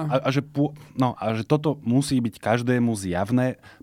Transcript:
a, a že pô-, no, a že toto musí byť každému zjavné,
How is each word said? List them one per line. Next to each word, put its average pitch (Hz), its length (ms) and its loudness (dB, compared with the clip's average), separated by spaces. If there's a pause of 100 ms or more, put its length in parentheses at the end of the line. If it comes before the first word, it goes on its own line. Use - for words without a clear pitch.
a, 131 80 0 (100)
a 143 80 2
že 139 80 0
pô-, 147 300 -2 (240)
no, 127 240 2
a 110 160 -2
že 110 80 -2
toto 151 400 0
musí 127 400 2
byť 110 160 -4
každému 120 560 2
zjavné, 101 640 0 (240)